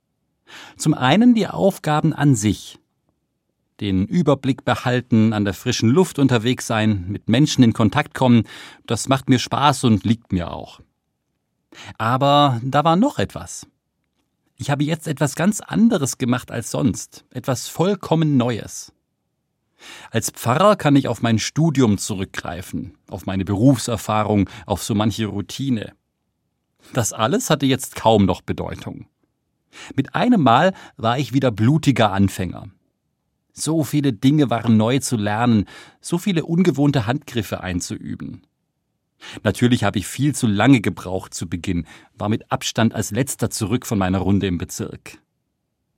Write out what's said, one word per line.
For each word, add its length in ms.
Zum 160
einen 420
die 120
Aufgaben 680
an 220
sich. 440
Den 280
Überblick 580
behalten, 680
an 120
der 80
frischen 360
Luft 280
unterwegs 480
sein, 420
mit 220
Menschen 340
in 100
Kontakt 420
kommen, 280
das 200
macht 220
mir 100
Spaß 440
und 200
liegt 280
mir 200
auch. 280
Aber 680
da 200
war 120
noch 240
etwas. 480
Ich 160
habe 120
jetzt 240
etwas 280
ganz 240
anderes 580
gemacht 320
als 220
sonst, 580
etwas 380
vollkommen 720
Neues. 560
Als 220
Pfarrer 440
kann 200
ich 120
auf 140
mein 160
Studium 600
zurückgreifen, 1000
auf 200
meine 180
Berufserfahrung, 1040
auf 180
so 120
manche 320
Routine. 680
Das 200
alles 360
hatte 160
jetzt 300
kaum 300
noch 160
Bedeutung. 680
Mit 200
einem 260
Mal 320
war 240
ich 140
wieder 180
blutiger 600
Anfänger. 580
So 300
viele 300
Dinge 360
waren 280
neu 220
zu 180
lernen, 480
so 180
viele 280
ungewohnte 600
Handgriffe 540
einzuüben. 840
Natürlich 400
habe 140
ich 80
viel 300
zu 100
lange 340
gebraucht 540
zu 160
Beginn, 380
war 140
mit 220
Abstand 420
als 160
Letzter 400
zurück 380
von 100
meiner 220
Runde 260
im 140
Bezirk. 580